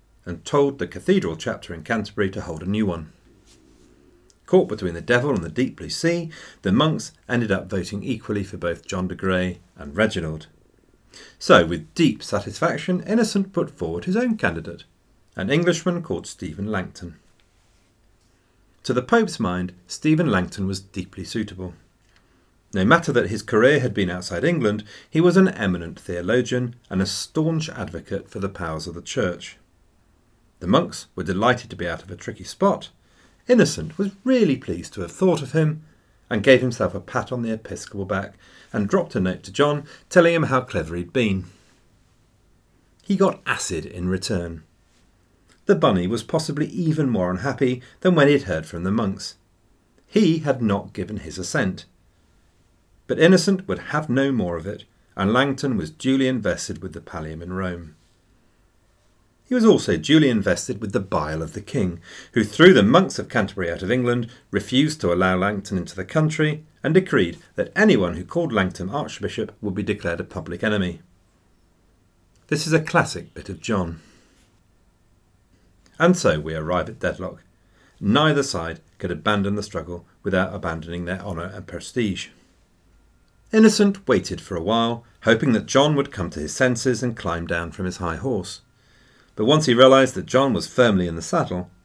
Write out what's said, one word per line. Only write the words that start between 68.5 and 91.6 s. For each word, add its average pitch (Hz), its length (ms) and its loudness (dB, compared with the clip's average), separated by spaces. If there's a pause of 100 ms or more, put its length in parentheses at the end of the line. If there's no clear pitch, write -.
Langton 92 380 -2
archbishop 120 720 -6
would 101 120 -4
be 104 80 -4
declared 92 380 -4
a 95 40 -10
public - 380 -10
enemy. 101 380 -2 (1500)
This 156 180 -2
is 156 80 2
a 160 60 4
classic - 520 -2
bit - 160 -14
of 92 100 -10
John. 87 420 -2 (2000)
And 175 160 6
so 92 240 2
we 80 160 -6
arrive 80 360 -2
at - 100 -16
deadlock. 90 420 -6 (560)
Neither 143 440 4
side 82 380 -6 (180)
could 90 120 -6
abandon 101 440 0
the 104 80 -4
struggle 87 420 -10 (180)
without 92 320 0
abandoning 85 520 -6
their 90 160 -6
honour 90 320 -8
and 104 120 -14
prestige. 95 640 -4 (1200)
Innocent 214 560 6
waited 95 360 0
for - 140 -8
a 82 60 -4
while, 117 420 0 (180)
hoping 117 320 2
that 104 100 0
John 139 320 4
would 139 160 -2
come - 180 -6
to 78 100 -10
his 78 140 -8
senses 123 480 0
and 120 140 -2
climb 85 300 -4
down 85 260 -4
from 92 140 -6
his 90 100 -4
high 82 200 -4
horse. 107 440 -6 (760)
But 107 100 0
once 156 200 6
he 123 80 6
realised 131 420 8
that 90 100 -6
John 135 260 2
was - 140 0
firmly 101 400 4
in 82 80 -6
the 82 80 -8
saddle, - 480 -4 (140)